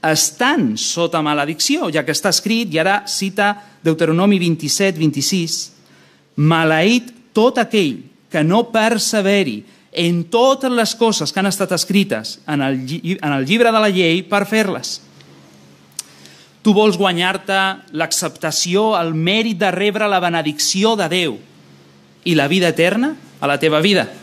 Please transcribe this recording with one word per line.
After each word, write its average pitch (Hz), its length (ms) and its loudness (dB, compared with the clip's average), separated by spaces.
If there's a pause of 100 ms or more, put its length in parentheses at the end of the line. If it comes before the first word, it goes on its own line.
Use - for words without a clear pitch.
«estan 160 760 0
sota 170 420 -2
maledicció», 156 680 -2
ja 151 100 0
que 147 140 -4
està 190 160 0
escrit, 226 400 -2
i 160 80 0
ara 190 260 0
cita 196 460 -2 (320)
Deuteronomi 170 560 2
vint-i-set, 170 580 0
vint-i-sis, 160 640 -2 (800)
«Maleït 165 720 2 (240)
tot 240 240 4
aquell 170 400 0 (320)
que 156 100 0
no 196 300 2
perseveri 202 880 0 (320)
en 170 400 0
totes 262 400 2
les 233 240 0
coses 214 340 0
que - 80 -4
han 190 140 0
estat 185 240 -2
escrites 180 600 -2 (100)
en 147 160 -2
el 135 240 -2
lli-, 170 320 -6
en 147 160 -2
el 135 80 -2
llibre 226 260 2
de 220 140 2
la 202 80 2
llei 180 320 2
per 202 240 0
fer-les». 202 480 -2 (1700)
Tu 214 80 4
vols 208 240 4
guanyar-te 185 640 -2 (400)
l'acceptació, 170 960 -2
el 165 240 -2
mèrit 202 400 0
de 196 160 0
rebre 208 320 -2
la 196 160 0
benedicció 170 720 0
de 190 160 -2
Déu 170 220 -2 (920)
i 175 160 2
la 139 80 2
vida 180 240 2
eterna 185 380 2 (340)
a 143 80 -2
la 139 80 0
teva 156 240 2
vida. 185 220 2 (180)